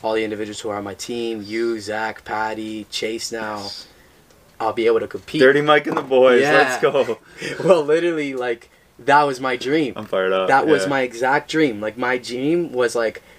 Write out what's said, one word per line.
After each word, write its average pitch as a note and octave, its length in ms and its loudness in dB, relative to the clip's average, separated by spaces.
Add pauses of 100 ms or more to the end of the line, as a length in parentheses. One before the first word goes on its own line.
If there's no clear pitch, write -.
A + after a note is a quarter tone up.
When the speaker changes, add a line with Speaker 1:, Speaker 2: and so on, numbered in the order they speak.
Speaker 1:
all A2 100 0
the A2 80 0
individuals G#2+ 380 -6
who A2+ 80 -8
are G2+ 80 -4
on G2+ 80 -8
my F#2+ 100 -10
team, A#2 500 -8
you, A2+ 360 -4
Zach, G#2+ 440 -6
Patty, A2 680 -6
Chase A2+ 420 -6
now, G#2+ 300 -8
Speaker 2:
Yes. - 240 -14 (760)
Speaker 1:
I'll A2 120 0
be A2 140 -2
able A2+ 140 4
to G#2 80 -4
compete. - 320 -8
Speaker 2:
Dirty C3 200 6
Mike D3 280 2
and - 80 -4
the D3+ 60 -2
boys, C3 400 6
Speaker 1:
Yeah. C#3+ 100 2
Speaker 2:
let's C3 280 2
go. C3 380 0 (220)
Speaker 1:
<laughs> - 240 -8
Well, E3+ 180 6
literally, D3+ 520 0
like, B2 360 -6 (300)
that C#3 240 4
was C3 160 -2
my C3 160 -2
dream. B2+ 400 -2
Speaker 2:
I'm G#2+ 100 -8
fired F#2+ 260 0
up, F#2+ 140 2
Speaker 1:
That C#3 220 4
was C#3+ 160 4
Speaker 2:
yeah. C#3+ 60 0
Speaker 1:
my C3+ 100 0
exact B2+ 500 -2
dream. C#3 300 0
Like, G#2+ 180 -8
my B2 200 -2
dream C3+ 520 -2
was, B2 240 0
like, A2+ 280 -4 (160)